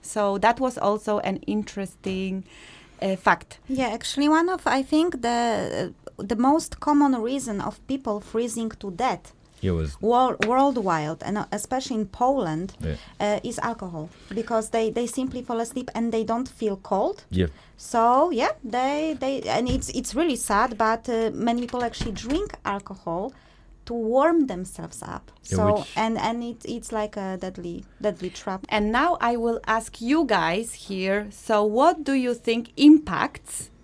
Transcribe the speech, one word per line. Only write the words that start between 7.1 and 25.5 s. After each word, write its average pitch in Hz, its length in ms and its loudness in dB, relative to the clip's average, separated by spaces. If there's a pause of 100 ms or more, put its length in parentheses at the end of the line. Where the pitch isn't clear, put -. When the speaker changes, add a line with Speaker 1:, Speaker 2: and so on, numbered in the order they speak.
Speaker 2:
reason 240 380 -4
of 185 140 -6 (120)
people 240 340 -4
freezing 226 500 -4 (100)
to 196 100 -8
death 196 420 -4 (300)
Speaker 3:
Yeah, 95 100 0
was 80 280 -2
Speaker 2:
wor-, 240 360 4 (100)
worldwide, 214 760 2
and, 202 160 -4
uh, - 140 -4
especially 254 480 -4
in 208 60 -2
Poland, 190 760 0
Speaker 3:
Yeah. - 160 -4 (240)
Speaker 2:
uh, 208 240 0
is 233 180 -6
alcohol, 175 460 -6 (260)
because 220 360 -2
they, 220 200 0
they 240 160 -2
simply 254 360 -4
fall 233 180 -4
asleep 254 340 -6
and 226 180 -2
they 226 120 0
don't 240 240 -2
feel 202 280 -4
cold. 208 540 -2
Speaker 3:
Yeah. 90 180 0 (280)
Speaker 2:
So, 247 540 4
yeah, 285 220 0 (120)
they, 269 540 -2
they, 269 240 -2
and 254 260 0
it's, 262 220 -2
it's - 240 -6
really 294 220 0
sad, 220 420 0
but, 226 300 0
uh, 226 240 0
many 233 300 -2
people 247 200 -4
actually 233 300 -4
drink 285 400 -4 (120)
alcohol 196 680 -6 (540)
to 233 80 -8
warm 269 520 4
themselves 180 560 -10
up. - 280 -12 (140)
Speaker 3:
Yeah, 190 120 -2